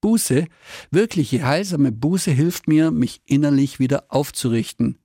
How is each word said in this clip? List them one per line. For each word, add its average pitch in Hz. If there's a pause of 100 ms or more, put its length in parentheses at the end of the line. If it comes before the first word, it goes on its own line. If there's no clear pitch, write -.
Buße, 180 (440)
wirkliche 156
heilsame 147
Buße 160
hilft 156
mir, 156
mich -
innerlich 143
wieder 135
aufzurichten 117